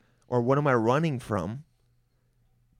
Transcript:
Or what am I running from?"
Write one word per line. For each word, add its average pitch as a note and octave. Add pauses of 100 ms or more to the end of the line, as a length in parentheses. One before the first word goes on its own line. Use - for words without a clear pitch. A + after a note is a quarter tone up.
(280)
Or B2
what C3
am D3
I C3+
running B2+
from?" G#2 (1160)